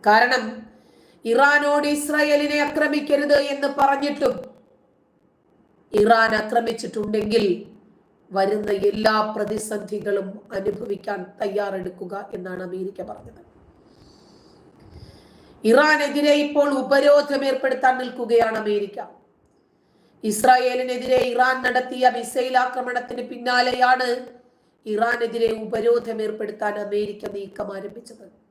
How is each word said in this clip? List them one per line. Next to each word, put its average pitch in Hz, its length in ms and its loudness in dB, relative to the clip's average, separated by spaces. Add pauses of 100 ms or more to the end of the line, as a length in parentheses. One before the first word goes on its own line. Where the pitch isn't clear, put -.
കാരണം 226 600 2 (600)
ഇറാനോട് 285 640 4
ഇസ്രായേലിനെ 294 760 0
ആക്രമിക്കരുത് 294 720 2
എന്ന് 277 300 -2 (100)
പറഞ്ഞിട്ടും 277 580 0 (1600)
ഇറാൻ 220 420 4
ആക്രമിച്ചിട്ടുണ്ടെങ്കിൽ 214 1080 -2 (880)
വരുന്ന 208 400 -2
എല്ലാ 214 640 0
പ്രതിസന്ധികളും 202 1040 -6 (120)
അനുഭവിക്കാൻ 202 760 -6 (160)
തയ്യാറെടുക്കുക 196 920 -6
എന്നാണ് 185 300 -10
അമേരിക്ക 185 380 -10
പറഞ്ഞത്. - 400 -16 (2250)
ഇറാനെതിരെ 294 680 4
ഇപ്പോൾ 294 360 2 (100)
ഉപരോധം 277 680 4
ഏർപ്പെടുത്താൻ 254 520 0
നിൽക്കുകയാണ് 233 600 0
അമേരിക്ക. 208 480 -4 (1200)
ഇസ്രായേലിനെതിരെ 247 960 2 (140)
ഇറാൻ 254 300 2
നടത്തിയ 254 520 2
മിസൈൽ 254 420 -2
ആക്രമണത്തിന് 247 720 -2
പിന്നാലെയാണ് 247 800 2 (760)
ഇറാനെതിരെ 226 640 0 (160)
ഉപരോധം 226 560 0
ഏർപ്പെടുത്താൻ 208 580 -6
അമേരിക്ക 208 460 -6
നീക്കം 196 500 -10
ആരംഭിച്ചത്. 202 500 -16 (260)